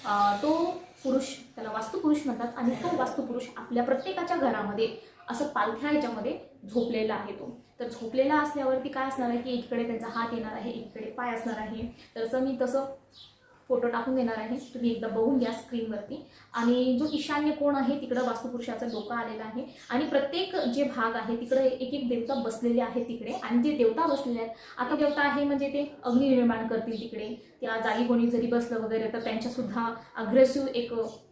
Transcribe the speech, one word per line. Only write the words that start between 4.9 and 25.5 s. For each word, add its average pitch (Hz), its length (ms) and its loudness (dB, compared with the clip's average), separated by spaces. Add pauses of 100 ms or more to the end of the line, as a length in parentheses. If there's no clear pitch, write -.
असं 240 160 -2
पालथ्या 233 440 0
ह्याच्यामध्ये 262 480 0 (360)
झोपलेला 226 400 2
आहे 202 180 -6
तो. - 280 -12 (200)
तर 240 80 -6
झोपलेला 269 500 2
असल्यावरती 269 500 0
काय 269 200 -2
असणार 262 200 0
आहे 240 140 0
की 254 80 -6
एकीकडे 240 360 -2
त्यांचा 226 200 -4
हात 233 260 -4
येणार 220 200 -4
आहे, 233 180 -6
एकीकडे 220 400 -10
पाय 240 240 -4
असणार 226 240 -4
आहे. 226 580 -8
तर 226 60 -4
असं 240 180 0
मी 262 200 0
तसं 254 240 2 (840)
फोटो 240 200 2
टाकून 240 260 0
देणार 233 220 2
आहे, 226 380 -6
तुम्ही 240 160 0
एकदा 226 180 -2
बघून 226 300 4
घ्या 233 140 2
स्क्रीनवरती. 226 760 -6 (280)
आणि 247 440 4
जो 302 140 2
ईशान्य 302 380 0
कोण 285 260 2
आहे, 269 240 2
तिकडं 247 260 0
वास्तुपुरुषाचं 233 600 -6
डोकं 214 260 -6
आलेलं 220 300 -6
आहे. 220 460 -10
आणि 277 160 2
प्रत्येक 339 500 0
जे 277 280 2
भाग 226 300 0
आहे, 226 220 -2
तिकडे 262 280 2
एक 254 300 0
एक 262 140 -2
देवता 240 260 0
बसलेले 233 480 2
आहे 233 220 -2
तिकडे. 226 280 -6
आणि 240 300 2
जे 302 140 4
देवता 240 300 4
बसलेले 262 340 0
आहेत, 226 100 -4 (280)
आता 254 180 0
देवता 294 240 2
आहे 285 240 2
म्हणजे 277 240 0